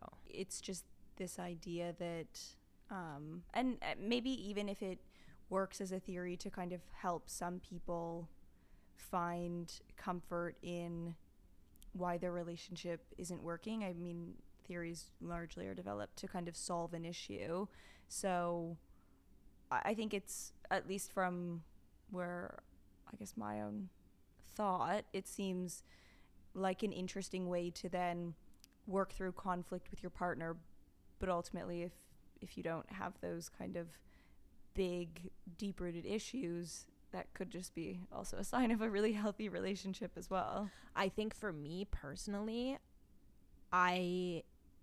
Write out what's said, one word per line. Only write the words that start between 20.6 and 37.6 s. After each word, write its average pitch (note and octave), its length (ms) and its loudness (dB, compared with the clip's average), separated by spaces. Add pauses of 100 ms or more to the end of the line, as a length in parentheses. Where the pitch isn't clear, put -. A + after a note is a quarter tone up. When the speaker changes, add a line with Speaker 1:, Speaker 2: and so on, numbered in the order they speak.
Speaker 1:
at - 180 4
least F#3+ 240 0
from F3 500 4 (480)
where, F3 520 -2 (500)
I - 40 -10
guess, - 200 -8
my G#2+ 240 0
own G#3 300 -2 (640)
thought, F#3 580 4
it F#3+ 160 -2
seems F3+ 540 0 (720)
like F#3+ 280 4
an G#3+ 100 4
interesting F#3 580 0
way F3 200 4
to E3+ 200 -4
then F3 440 2 (520)
work G3 260 4
through F#3 200 0
conflict F3+ 580 -2
with - 120 -6
your F3+ 80 -4
partner. E3 460 0 (640)
But F#3+ 100 2
ultimately, F3 540 2
if, F3 100 -4 (480)
if - 160 -10
you - 60 -4
don't E3 280 0
have F#3+ 300 -4
those E3+ 300 -2
kind - 260 -4
of E3+ 100 -2 (880)
big, F3 560 2 (280)
deep-rooted F3 480 0
issues, F3 800 0 (260)
that F#3 220 -4
could F#3 160 -2
just F3+ 240 -6